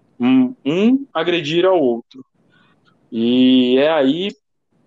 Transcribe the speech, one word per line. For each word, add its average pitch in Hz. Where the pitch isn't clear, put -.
Um, 127
um 220
agredir 165
ao 185
outro. 127
E 127
é 143
aí 160